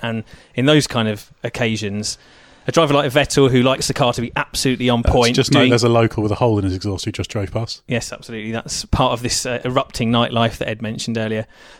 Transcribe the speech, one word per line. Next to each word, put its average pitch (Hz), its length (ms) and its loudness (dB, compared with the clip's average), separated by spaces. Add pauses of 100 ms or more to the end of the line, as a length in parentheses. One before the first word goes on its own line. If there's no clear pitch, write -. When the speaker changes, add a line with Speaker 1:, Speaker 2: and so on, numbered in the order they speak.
Speaker 1:
And 113 240 -6 (300)
in 123 100 0
those 151 220 4
kind 113 200 -2
of 107 240 -8 (100)
occasions, 107 760 -4 (500)
a 135 40 -4
driver 147 240 4
like 143 160 0
Vettel, 139 400 4
who 127 100 6
likes 131 260 0
the 135 60 -2
car 123 200 2
to - 80 -6
be - 140 -6
absolutely 127 540 -2
on 117 140 2
Speaker 2:
That's - 100 2
Speaker 1:
point, 123 220 4
Speaker 2:
just 131 180 2
note - 60 6
Speaker 1:
doing 127 100 6
Speaker 2:
there's 120 140 4
a 120 60 6
local 117 340 2
with 107 80 0
a 104 40 -2
hole 113 220 2
in 98 80 0
his 92 100 -2
exhaust 95 300 -6
who 110 60 -6
just - 180 -6
drove 101 220 -6
past. - 360 -8
Speaker 1:
Yes, 117 240 -4
absolutely. 110 400 -10
That's - 340 -6
part 127 280 2
of 117 80 -4
this, - 240 -4
uh, 123 180 -4
erupting 127 480 -2
nightlife 117 460 2
that - 100 -4
Ed 110 140 -6
mentioned 113 360 -6
earlier. 110 280 -4 (340)